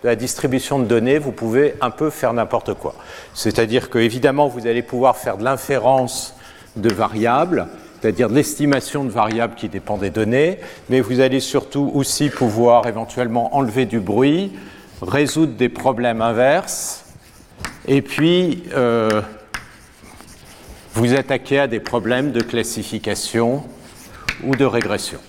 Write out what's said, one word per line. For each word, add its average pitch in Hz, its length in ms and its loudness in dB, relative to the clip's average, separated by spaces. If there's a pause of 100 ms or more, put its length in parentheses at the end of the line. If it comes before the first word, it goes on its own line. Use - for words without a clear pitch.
de 123 60 0
la 117 80 2
distribution 127 600 -2
de 127 60 2
données, 117 340 4
vous 139 140 -4
pouvez 123 480 2
un 123 100 0
peu 151 200 -2
faire 123 220 -2
n'importe 113 420 -2
quoi. - 200 -10 (400)
C'est-à-dire 113 560 0
que, 123 80 0
évidemment, 131 500 2
vous 120 180 -6
allez 117 160 0
pouvoir 123 340 2
faire 110 200 -4
de 104 80 -6
l'inférence 127 920 0 (400)
de 110 180 0
variables, 113 760 0 (340)
c'est-à-dire 110 280 2
de 107 80 2
l'estimation 143 680 0
de 131 80 -4
variables 110 460 0
qui 107 120 -8
dépendent 101 340 -6
des 98 80 -2
données, 127 500 2 (280)
mais 127 120 4
vous 123 180 0
allez 131 220 4
surtout 139 520 -2
aussi 143 380 0
pouvoir 120 560 4
éventuellement 117 720 -2
enlever 127 300 2
du 113 120 -2
bruit, 139 540 2 (500)
résoudre 139 520 0
des 120 140 2
problèmes 117 540 0
inverses, 127 840 0 (840)
et 139 120 4
puis, 175 640 0 (140)
euh, 117 440 2 (1700)
vous 120 200 2
attaquer 135 440 0
à 139 80 4
des 110 140 -2
problèmes 120 500 -2
de 117 100 0
classification 113 1200 -2 (800)
ou 135 100 0
de 135 100 4
régression. 104 540 0 (100)